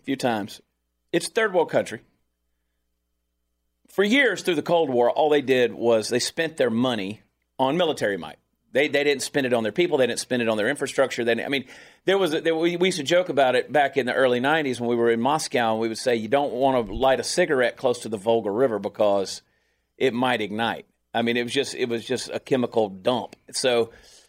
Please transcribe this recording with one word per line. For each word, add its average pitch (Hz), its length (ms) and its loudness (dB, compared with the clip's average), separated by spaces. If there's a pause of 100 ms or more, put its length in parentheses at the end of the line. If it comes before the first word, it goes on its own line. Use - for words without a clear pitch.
a - 20 -20
few 135 140 -4
times. 113 440 -4 (520)
It's 170 160 -2
a - 20 -20
third 220 240 -2
world 170 160 0
country. 113 300 -2 (1900)
For - 160 -2
years 226 380 2
through 175 140 -2
the 143 60 -2
Cold 165 280 2
War, 120 200 4
all 151 200 2
they 147 120 4
did 123 300 2
was 110 360 2
they 120 100 0
spent 160 380 -4
their 123 140 2
money 113 520 -2 (360)
on 131 180 0
military 139 400 -2
might. 76 220 -12 (340)
They, 139 160 2
they 143 160 0
didn't 139 180 0
spend 139 240 -2
it 120 80 0
on 117 80 2
their 104 100 -2
people. 170 240 0
They 131 100 4
didn't 117 140 -2
spend 123 220 -2
it 113 60 -2
on 110 100 0
their 107 100 0
infrastructure. 135 560 -2
They, 117 180 0
I - 60 -8
mean, 135 160 -4 (400)
there 190 140 2
was 170 160 0
a, 160 80 -2
there, 165 120 0
we, 170 220 0
we 180 120 2
used 180 100 -2
to 143 60 -6
joke 175 260 2
about 131 240 2
it 123 180 0
back 143 240 2
in 127 80 2
the 120 80 -2
early 123 280 2
nineties 139 400 0
when 120 100 -2
we 120 60 0
were 117 140 4
in 113 100 2
Moscow, 123 520 0
and 110 80 -2
we 113 80 0
would 110 80 -8
say, 120 200 0
"You 110 120 -4
don't 139 240 0
wanna 131 280 2
light 117 380 0
a 113 60 -4
cigarette 143 540 0
close 123 220 0
to 110 100 -10
the 107 80 -4
Volga 107 320 0
River 113 280 0
because 101 600 0 (560)
it 127 160 0
might 123 300 -2
ignite." 104 420 -4 (300)
I 117 80 0
mean, 120 160 0
it 120 60 -2
was 117 100 -8
just, 131 200 -2
it 120 140 -2
was 117 160 -4
just - 240 -4
a - 100 -8
chemical 117 520 -2
dump. 98 460 -4 (160)
So, 117 400 0 (360)